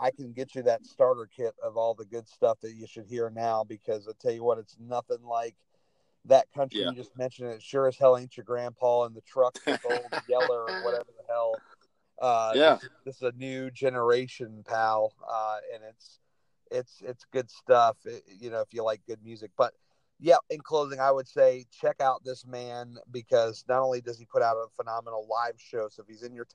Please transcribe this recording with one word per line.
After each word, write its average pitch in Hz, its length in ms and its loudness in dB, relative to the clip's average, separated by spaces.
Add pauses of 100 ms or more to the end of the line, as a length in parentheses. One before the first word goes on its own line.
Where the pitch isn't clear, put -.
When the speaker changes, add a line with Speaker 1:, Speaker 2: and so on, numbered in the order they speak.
Speaker 1:
I 131 140 2
can 123 180 -12
get 131 220 -10
you 127 80 -6
that 117 220 2
starter 123 420 2
kit 117 340 -6
of 113 160 -6
all 113 160 0
the 110 120 -12
good 113 220 -12
stuff 113 340 0
that 113 120 -14
you 110 140 -16
should 110 180 -16
hear 117 240 -4
now, 113 360 -2
because 107 420 -6
I 110 120 -12
tell 123 120 0
you 117 120 -8
what, 117 140 2
it's 110 220 -16
nothing 120 440 -6
like 117 320 -6 (720)
that 123 260 6
country 135 300 -4
Speaker 2:
Yeah. 87 80 -2
Speaker 1:
you - 60 -6
just 123 220 -16
mentioned. 127 320 -8
It 87 120 -12
sure 135 260 0
as 127 100 0
hell 127 200 8
ain't 123 180 -12
your 110 80 -14
grandpa 120 640 0
in 113 80 -8
the 110 80 -18
truck 127 340 2 (120)
with 139 180 0
old 120 260 -2
Speaker 2:
<laughs> - 160 -6
Speaker 1:
Yeller 123 380 0
or 113 180 -6
whatever 120 220 -2 (100)
the 113 160 -20
hell. 117 300 -2 (580)
Uh, 113 360 0
Speaker 2:
Yeah. 147 260 6
Speaker 1:
this, 135 80 -16 (160)
this 135 120 -12
is - 40 -20
a 127 160 -2
new 131 340 -8
generation, 120 960 0
pal, 110 460 2 (120)
uh, 110 320 -4 (160)
and 110 100 -16
it's, - 360 -20 (520)
it's, 127 300 -8
it's 123 300 -14
good 127 180 -4
stuff, 120 560 4
i-, 110 160 -12 (180)
you 117 120 -12
know, 110 100 -4
if 107 120 -8
you 113 100 -6
like 110 240 -2
good 110 160 -10
music. 110 340 -18
But, 123 160 2 (460)
yeah, 165 160 6 (140)
in 156 120 -6
closing, 143 380 -2
I 135 120 4
would 135 160 0
say 127 440 4
check - 300 -4
out 127 220 0
this 127 220 -12
man, 120 520 -12 (120)
because 117 580 0
not 127 140 2
only 127 200 0
does 117 180 -10
he 117 60 -20
put 123 180 0
out 117 140 2
a 113 180 -6
phenomenal 113 520 -8
live 113 300 -2
show, 110 320 -6
so 110 140 -20
if 98 60 -20
he's 110 140 -18
in 120 120 -14
your 117 200 -14